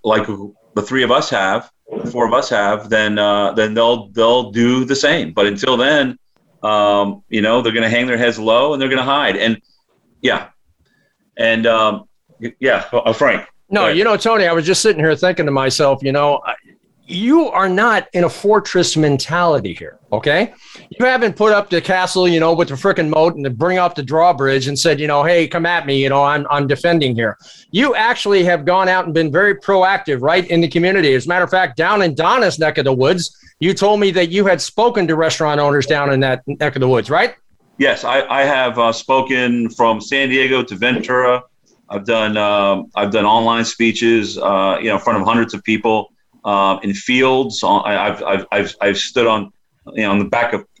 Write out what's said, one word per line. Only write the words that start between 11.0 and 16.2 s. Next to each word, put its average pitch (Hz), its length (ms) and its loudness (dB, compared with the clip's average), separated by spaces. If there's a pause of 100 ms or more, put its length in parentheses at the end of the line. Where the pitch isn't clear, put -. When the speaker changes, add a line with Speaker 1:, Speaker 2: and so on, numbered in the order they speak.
Speaker 1:
And, 113 280 0
um, 110 440 0 (300)
y-, 117 200 -12
yeah, 123 320 0
uh, 117 220 0
Frank. 120 340 0 (220)
Speaker 2:
No, 196 120 0
Speaker 1:
Go 180 40 2
ahead. 160 120 0
Speaker 2:
you 196 60 2
know, 220 140 2
Tony, 214 280 2
I 170 80 2
was 165 120 0
just 180 160 0
sitting 170 220 2
here 156 120 2
thinking 180 300 0
to 147 60 -2
myself, 135 520 0
you 135 80 -2
know, 143 340 0